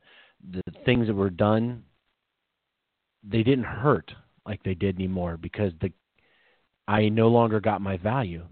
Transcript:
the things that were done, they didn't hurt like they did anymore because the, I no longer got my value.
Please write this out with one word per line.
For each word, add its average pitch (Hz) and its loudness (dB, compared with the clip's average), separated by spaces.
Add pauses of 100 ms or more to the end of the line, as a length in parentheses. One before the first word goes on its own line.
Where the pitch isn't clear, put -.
(520)
the 92 -8 (240)
things 123 2
that 107 0
were 98 0
done, 110 0 (1500)
they 110 0
didn't 123 2
hurt 113 0 (340)
like - -10
they 95 -2
did 92 -2
anymore 92 -4
because 87 -4
the, 95 -2 (960)
I 107 2
no 113 4
longer 117 4
got 101 -2
my 98 -4
value. 90 -4